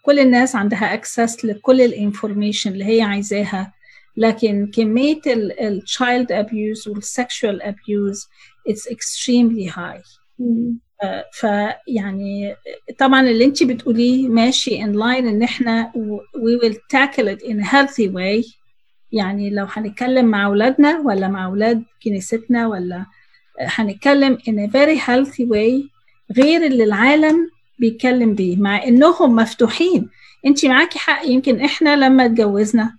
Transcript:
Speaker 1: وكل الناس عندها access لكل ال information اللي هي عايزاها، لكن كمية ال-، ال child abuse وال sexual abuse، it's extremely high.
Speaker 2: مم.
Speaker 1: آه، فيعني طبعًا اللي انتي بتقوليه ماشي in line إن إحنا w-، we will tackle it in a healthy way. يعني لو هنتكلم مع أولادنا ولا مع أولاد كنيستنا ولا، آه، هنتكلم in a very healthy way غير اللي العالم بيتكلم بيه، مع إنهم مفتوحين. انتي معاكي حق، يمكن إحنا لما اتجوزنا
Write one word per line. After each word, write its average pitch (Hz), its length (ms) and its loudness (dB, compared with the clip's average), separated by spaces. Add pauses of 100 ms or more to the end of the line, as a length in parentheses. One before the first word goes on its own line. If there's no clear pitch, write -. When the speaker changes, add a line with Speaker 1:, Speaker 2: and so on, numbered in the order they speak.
Speaker 1:
وكل 285 180 4
الناس 254 360 4
عندها 208 460 -2
access 233 440 -4
لكل 254 360 2
ال 208 300 2
information 208 560 -4
اللي 196 180 -6
هي 226 160 2
عايزاها، 202 720 -4 (440)
لكن 214 580 0
كمية 254 520 0
ال-، 226 340 -2
ال 208 200 -4
child 247 460 -2
abuse 214 600 -6
وال 208 160 -10
sexual 233 600 -6
abuse، 202 640 -6 (420)
it's 214 220 -8
extremely 226 840 -2
high. - 440 -14 (200)
Speaker 2:
مم. 233 400 -4 (240)
Speaker 1:
آه، 190 280 -8
فيعني 202 1200 -6 (440)
طبعًا 269 220 4
اللي 240 240 4
انتي 277 200 2
بتقوليه 247 640 0
ماشي 233 560 0
in 208 120 -2
line 247 320 0
إن 214 160 0
إحنا 226 520 -2
w-، 208 420 -8
we 240 260 0
will 214 120 0
tackle 269 500 0
it 196 220 -6
in 208 160 -4
a 185 40 -4
healthy 269 460 0
way. 196 520 -4 (460)
يعني 202 380 -4
لو 202 200 -4
هنتكلم 247 560 -2
مع 202 200 2
أولادنا 262 540 4
ولا 196 280 -2
مع 190 180 -4
أولاد 220 380 0 (200)
كنيستنا 226 640 -2
ولا، 180 280 -6
آه، 190 100 -10 (540)
هنتكلم 247 800 0
in 214 320 -4
a - 20 -6
very 285 280 4
healthy 254 500 -2
way 233 400 0 (480)
غير 320 280 4
اللي 254 180 2
العالم 302 680 2 (300)
بيتكلم 233 560 2
بيه، 185 220 0
مع 202 260 0
إنهم 262 520 6
مفتوحين. 226 720 0 (360)
انتي 277 220 0
معاكي 277 320 2
حق، 320 260 -2
يمكن 254 360 0
إحنا 294 340 2
لما 262 300 6
اتجوزنا 214 720 0